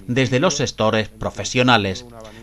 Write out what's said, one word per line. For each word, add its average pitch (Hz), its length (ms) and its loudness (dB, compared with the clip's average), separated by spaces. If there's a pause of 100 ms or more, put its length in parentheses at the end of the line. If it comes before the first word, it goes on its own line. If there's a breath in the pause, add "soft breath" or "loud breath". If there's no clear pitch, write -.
desde 123 320 2
los 180 160 2
sectores 110 540 0
profesionales. 107 1000 0 (360 loud breath)